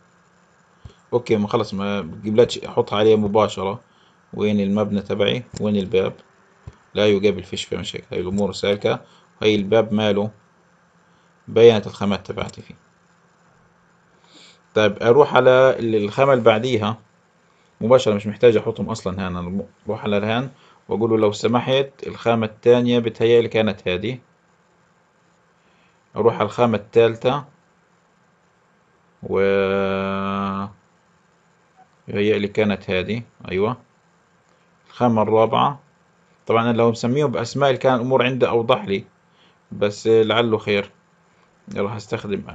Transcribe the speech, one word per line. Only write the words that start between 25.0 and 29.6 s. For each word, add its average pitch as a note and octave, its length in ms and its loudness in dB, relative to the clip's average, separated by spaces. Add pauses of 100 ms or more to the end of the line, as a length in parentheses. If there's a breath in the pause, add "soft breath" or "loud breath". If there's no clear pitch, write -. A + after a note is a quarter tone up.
اروح A2 180 2
على G2 100 -2
الخامة A2+ 320 0
الثالثة A#2 680 0 (1800)
و F#2+ 180 -2 (2750)